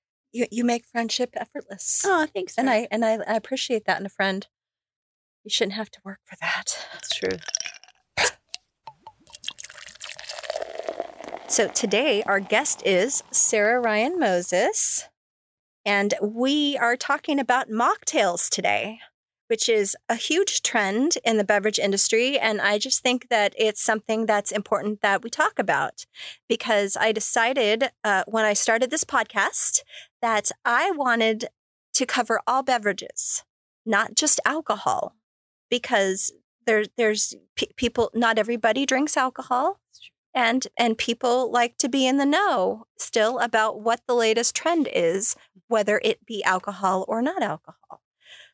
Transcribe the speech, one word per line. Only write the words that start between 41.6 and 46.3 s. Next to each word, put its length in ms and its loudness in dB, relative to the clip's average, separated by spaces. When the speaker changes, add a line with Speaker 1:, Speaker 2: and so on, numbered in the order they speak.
Speaker 1:
to 120 0
be 180 4
in 100 4
the 80 4
know 600 2
still 400 0
about 440 0
what 260 0
the 80 2
latest 400 4
trend 360 2
is, 440 2
whether 360 2
it 220 -2
be 180 -8